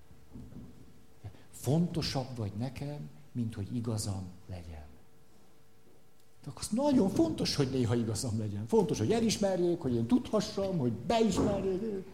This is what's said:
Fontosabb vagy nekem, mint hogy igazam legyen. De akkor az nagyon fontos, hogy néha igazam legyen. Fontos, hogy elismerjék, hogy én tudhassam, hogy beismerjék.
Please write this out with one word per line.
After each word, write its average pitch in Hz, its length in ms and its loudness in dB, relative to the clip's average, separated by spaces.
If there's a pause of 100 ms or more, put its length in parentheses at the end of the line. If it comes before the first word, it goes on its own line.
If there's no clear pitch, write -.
(1500)
Fontosabb 143 840 0
vagy 104 160 -4
nekem, 143 580 -6 (220)
mint 117 240 -4
hogy 104 200 -4
igazam 104 560 -4 (160)
legyen. 80 380 -12 (1600)
De 147 60 -12
akkor - 120 -14
az - 60 -6
nagyon 247 420 6
fontos, - 460 2
hogy 135 140 2
néha 123 260 2
igazam 113 420 0
legyen. 107 300 -4
Fontos, 160 300 4
hogy 107 140 2
elismerjék, 190 680 2
hogy 123 140 2
én 113 120 2
tudhassam, 196 720 0
hogy 123 140 2
beismerjék. 190 1200 2